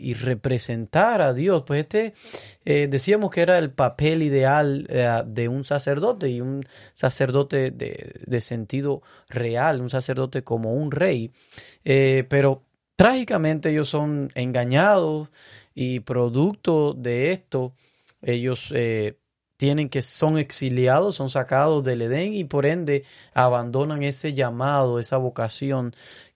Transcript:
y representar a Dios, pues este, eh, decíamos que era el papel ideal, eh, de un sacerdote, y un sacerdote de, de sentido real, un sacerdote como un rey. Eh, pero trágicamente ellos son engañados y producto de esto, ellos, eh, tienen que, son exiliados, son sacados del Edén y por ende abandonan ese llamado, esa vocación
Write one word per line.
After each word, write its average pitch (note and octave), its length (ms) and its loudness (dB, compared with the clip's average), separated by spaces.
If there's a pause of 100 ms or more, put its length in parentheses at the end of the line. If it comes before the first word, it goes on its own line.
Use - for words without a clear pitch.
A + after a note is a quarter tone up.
y A#2+ 120 -6
representar B2+ 1040 0
a C#3 140 2
Dios, D#3+ 320 2
pues D3 140 -2
este, G#3 340 -2 (500)
eh, D3 260 2
decíamos F#3+ 400 2
que E3+ 120 0
era F3+ 160 6
el D#3 120 0
papel D3 520 0
ideal, C#3 680 2
eh, A#2 380 2
de A#2 220 -4
un C3+ 160 -4
sacerdote, D3 680 -2
y A#2+ 100 -4
un C3+ 240 -6 (300)
sacerdote C3+ 760 0
de, - 560 -12
de A#2+ 140 -2
sentido C3+ 600 -4 (260)
real, A#2+ 540 0
un B2 80 -6
sacerdote C3 520 -4
como A2+ 320 -4
un D3 160 -2
rey. C3+ 400 0 (540)
Eh, C3+ 440 4
pero C#3 360 2 (320)
trágicamente F#3+ 760 2
ellos D3+ 180 0
son D3 460 -2
engañados D3+ 960 2 (440)
y B2+ 260 -4
producto D3 960 0
de B2 380 -2
esto, C3 420 -6 (480)
ellos, B2 520 -2
eh, A2+ 440 -2 (380)
tienen C#3+ 320 0
que, C3 140 -4
son D#3 340 0
exiliados, C3+ 760 2
son C#3 160 -6
sacados C#3 540 0
del B2 180 -2
Edén D#3 320 -2
y G3+ 100 -4
por C#3+ 220 0
ende D3 380 0 (300)
abandonan B2+ 680 0
ese C#3+ 320 -4
llamado, B2+ 640 0
esa A#2+ 180 -2
vocación B2+ 800 -4 (420)